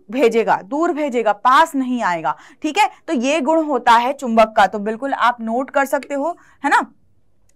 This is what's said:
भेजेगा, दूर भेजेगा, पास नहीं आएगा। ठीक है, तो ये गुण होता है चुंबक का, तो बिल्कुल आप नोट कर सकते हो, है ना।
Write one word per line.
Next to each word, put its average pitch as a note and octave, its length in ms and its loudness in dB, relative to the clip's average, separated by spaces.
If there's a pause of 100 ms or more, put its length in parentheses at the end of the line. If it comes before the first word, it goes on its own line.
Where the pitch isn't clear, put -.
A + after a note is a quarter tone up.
(100)
भेजेगा, A3+ 540 2
दूर D#4 280 -2
भेजेगा, B3+ 420 -2
पास C#4 400 2
नहीं B3+ 280 -4
आएगा। E3 340 -2 (260)
ठीक D#4 160 -4
है, G4+ 120 2 (180)
तो E4 60 -4
ये C#4 260 0
गुण D#4+ 240 0
होता A#3+ 300 0
है A#3+ 200 2
चुंबक A3+ 420 2
का, G#3 100 4
तो G#3+ 140 -4
बिल्कुल A3+ 320 -6
आप A#3+ 280 0
नोट A#3 300 -6
कर C#4 160 0
सकते C#4 280 -4
हो, D4+ 220 -4 (280)
है C#4+ 60 -2
ना। A4+ 140 2 (720)